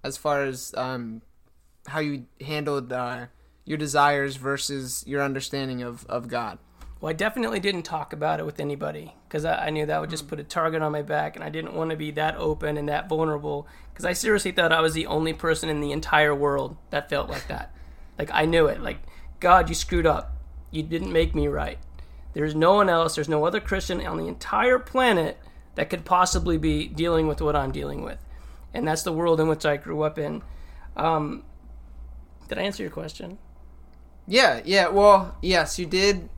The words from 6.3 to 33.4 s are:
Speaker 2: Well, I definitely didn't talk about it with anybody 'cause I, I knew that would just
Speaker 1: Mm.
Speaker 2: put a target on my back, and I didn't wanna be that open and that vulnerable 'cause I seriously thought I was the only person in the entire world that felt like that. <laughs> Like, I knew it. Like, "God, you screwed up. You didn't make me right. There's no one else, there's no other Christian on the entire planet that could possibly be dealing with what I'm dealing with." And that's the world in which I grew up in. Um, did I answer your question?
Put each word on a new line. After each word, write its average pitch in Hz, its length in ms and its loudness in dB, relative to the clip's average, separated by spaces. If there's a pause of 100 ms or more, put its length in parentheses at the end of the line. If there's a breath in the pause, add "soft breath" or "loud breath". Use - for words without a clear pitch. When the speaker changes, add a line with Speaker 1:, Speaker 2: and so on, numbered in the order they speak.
Speaker 2:
Well, 156 80 -6
I 160 40 -2
definitely 208 460 -2
didn't 185 220 -2
talk 160 320 -8
about 156 260 0
it 160 60 -6
with 147 140 -8
anybody 151 560 -6 (120)
'cause 151 160 -4
I, 160 220 0
I 151 60 -2
knew 151 160 -2
that 156 120 0
would 156 120 -4
just 151 160 -8
Speaker 1:
Mm. - 20 -18
Speaker 2:
put 151 100 -8
a 147 40 -12
target 160 400 -2
on 151 80 0
my 151 100 -4
back, 151 340 -2
and 160 80 -12
I 156 60 -8
didn't 160 240 -8
wanna 160 220 -2
be 151 160 -6
that 151 260 -2
open 151 400 -2
and 147 120 -4
that 147 200 -2
vulnerable 151 580 -2 (280 soft breath)
'cause - 100 -12
I 180 80 0
seriously 196 380 2
thought 175 200 4
I 165 100 6
was 160 120 4
the 160 140 -2
only 160 260 0
person 160 340 0
in 151 140 0
the 147 100 -2
entire 151 440 4
world 139 420 0 (140)
that - 180 -4
felt 143 200 -2
like - 200 -8
that. - 260 -8
<laughs> - 60 -18 (380 soft breath)
Like, 147 140 -4
I 156 120 4
knew 165 220 6
it. 123 160 -2
Like, 120 160 -6 (400 soft breath)
"God, 175 280 8
you 165 60 -4
screwed 170 320 0
up. 147 300 2 (340)
You 156 140 -6
didn't 165 280 -4
make 165 220 4
me 147 140 2
right. 147 320 -4 (540 soft breath)
There's 151 200 -2
no 165 220 6
one 208 120 6
else, 165 280 4
there's 151 140 -2
no 151 160 2
other 185 140 2
Christian 190 460 -4
on 170 120 -4
the 165 100 -4
entire 233 500 2
planet 240 640 2 (340 soft breath)
that - 160 -2
could 170 160 -6
possibly 180 540 4
be 156 280 0
dealing 160 400 2
with 147 140 -2
what 151 140 2
I'm 135 160 0
dealing 143 320 -6
with." - 160 -10 (560 soft breath)
And 151 120 -2
that's 156 140 0
the 185 120 -2
world 165 260 4
in 156 80 4
which 156 180 0
I 147 120 4
grew 151 260 -4
up 151 160 -2
in. 151 240 -4 (520 soft breath)
Um, 156 480 0 (1040)
did - 120 -6
I - 20 -2
answer 196 220 -4
your 180 80 -6
question? 175 480 -12 (880)